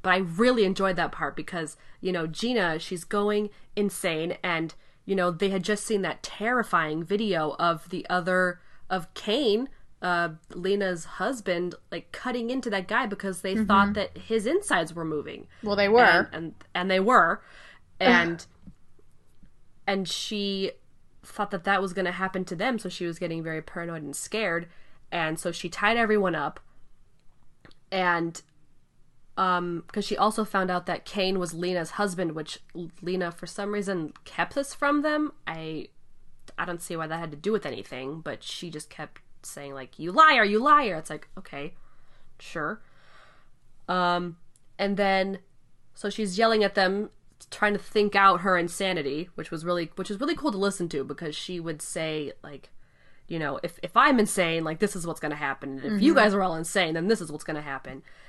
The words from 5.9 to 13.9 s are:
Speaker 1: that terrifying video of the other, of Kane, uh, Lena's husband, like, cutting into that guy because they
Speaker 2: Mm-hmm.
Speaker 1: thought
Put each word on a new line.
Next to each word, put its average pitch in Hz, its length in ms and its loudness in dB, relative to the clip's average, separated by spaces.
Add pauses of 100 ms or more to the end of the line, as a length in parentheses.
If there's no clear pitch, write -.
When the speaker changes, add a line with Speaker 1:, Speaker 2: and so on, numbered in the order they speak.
Speaker 1:
that 165 200 -4
terrifying 175 800 0
video 190 560 0
of 170 300 0
the 180 200 -6
other, 180 520 2 (280)
of 185 240 -4
Kane, 233 540 0 (340)
uh, 175 280 0 (220)
Lena's 185 520 -2
husband, 185 720 -4 (160)
like, - 220 -10
cutting 240 360 -4
into 247 200 -4
that 196 180 -2
guy 233 200 0
because 196 340 -6
they 190 140 -2
Speaker 2:
Mm-hmm. 220 120 2
Speaker 1:
thought 202 280 6